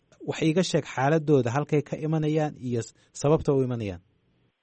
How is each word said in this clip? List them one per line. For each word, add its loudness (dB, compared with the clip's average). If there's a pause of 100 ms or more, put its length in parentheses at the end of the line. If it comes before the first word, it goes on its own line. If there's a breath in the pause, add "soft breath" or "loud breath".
(200)
wax -8
iiga 2
sheeg 0
xaaladooda, 2
halkay 0
ka -8
imanayaan -2
iyo -4
s-, -12 (180 soft breath)
sababta 2
u 2
imanayaan. -6 (600)